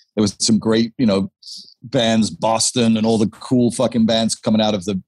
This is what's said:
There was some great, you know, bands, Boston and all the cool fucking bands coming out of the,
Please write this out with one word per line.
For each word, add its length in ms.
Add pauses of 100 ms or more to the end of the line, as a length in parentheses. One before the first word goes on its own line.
(140)
There 80
was 180
some 180
great, 400
you 80
know, 240 (520)
bands, 460
Boston 680
and 80
all 120
the 100
cool 420
fucking 340
bands 300
coming 260
out 140
of 100
the, 240